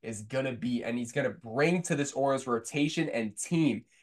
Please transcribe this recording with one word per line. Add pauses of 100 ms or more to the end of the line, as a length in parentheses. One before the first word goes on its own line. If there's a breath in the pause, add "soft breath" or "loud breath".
is
gonna
be,
and
he's
gonna
bring
to
this
Orioles
rotation
and
team (180)